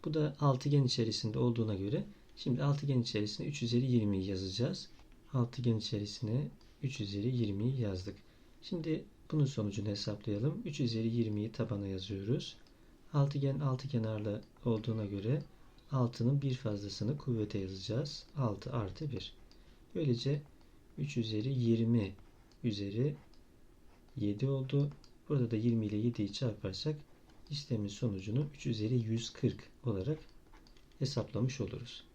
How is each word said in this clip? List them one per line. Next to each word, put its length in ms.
Bu 80
da 260
altıgen 440
içerisinde 560
olduğuna 360
göre 280
şimdi 260
altıgen 380
içerisine 460
üç 160
üzeri 220
yirmiyi 400
yazacağız. 640
Altıgen 440
içerisine 720
üç 180
üzeri 340
yirmiyi 460
yazdık. 340
Şimdi 420
bunun 140
sonucunu 420
hesaplayalım. 800
Üç 140
üzeri 280
yirmiyi 440
tabana 360
yazıyoruz. 720
Altıgen 460
altı 280
kenarlı 540
olduğuna 400
göre 360
altının 500
bir 120
fazlasını 640
kuvvete 420
yazacağız. 680
Altı 360
artı 380
bir. 220
Böylece 460
üç 200
üzeri 420
yirmi 540
üzeri 520
yedi 300
oldu. 420
Burada 220
da 40
yirmi 300
ile 120
yediyi 360
çarparsak 640
işlemin 380
sonucunu 580
üç 120
üzeri 280
yüz 380
kırk 300
olarak 340
hesaplamış 640
oluruz. 420